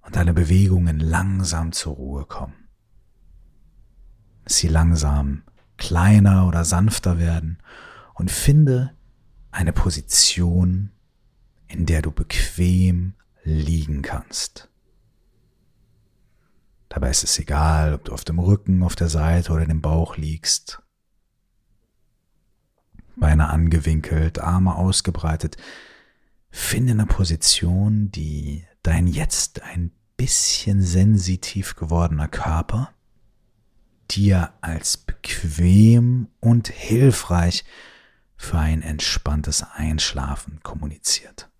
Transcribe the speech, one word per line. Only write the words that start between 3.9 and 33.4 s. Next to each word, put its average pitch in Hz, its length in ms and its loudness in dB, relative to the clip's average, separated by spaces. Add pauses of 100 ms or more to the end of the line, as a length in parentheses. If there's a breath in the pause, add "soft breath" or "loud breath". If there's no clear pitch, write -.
Lass - 140 -2
sie 82 100 0
langsam 73 720 0 (340)
kleiner 95 720 4
oder 82 180 0
sanfter 90 540 0
werden 82 400 -2 (560 loud breath)
und 90 160 -4
finde 135 640 2 (560)
eine 82 220 -2
Position, 90 1200 0 (760)
in 85 200 -4
der 82 160 2
du 76 100 -4
bequem 90 1000 0 (280)
liegen 76 600 -2
kannst. - 680 -10 (2250)
Dabei 65 220 -4
ist - 140 -2
es - 160 -4
egal, 78 540 2
ob - 100 -10
du - 80 -12
auf - 120 -12
dem 82 140 -4
Rücken, 92 460 2
auf 87 100 -2
der 87 140 -2
Seite 82 440 0
oder 80 140 0
dem 78 160 -2
Bauch 80 340 0
liegst. - 680 -6 (2250)
Beine 78 320 4
angewinkelt, 78 920 0
Arme 92 380 0
ausgebreitet. 85 800 -2 (920 loud breath)
Finde - 420 -2
eine 107 140 0
Position, 98 1040 0
die 73 520 -8 (220)
dein 85 220 2
jetzt - 540 -4
ein 85 280 -6 (260)
bisschen - 680 0
sensitiv 92 960 2
gewordener 80 520 -2
Körper 85 680 -4 (1160)